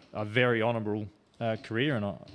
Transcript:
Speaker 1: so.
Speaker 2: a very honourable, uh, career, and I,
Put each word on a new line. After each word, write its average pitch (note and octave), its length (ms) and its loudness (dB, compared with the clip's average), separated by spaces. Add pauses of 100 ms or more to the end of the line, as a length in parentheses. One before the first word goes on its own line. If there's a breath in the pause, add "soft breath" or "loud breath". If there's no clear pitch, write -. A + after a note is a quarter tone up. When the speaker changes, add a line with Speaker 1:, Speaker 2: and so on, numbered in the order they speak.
(140)
Speaker 1:
so. - 80 -6
Speaker 2:
a G#2+ 40 -4
very A#2 360 4
honourable, G#2+ 460 0 (320)
uh, A2+ 220 0
career, A#2+ 340 0
and G#2+ 100 -2
I, G2 100 -4 (200)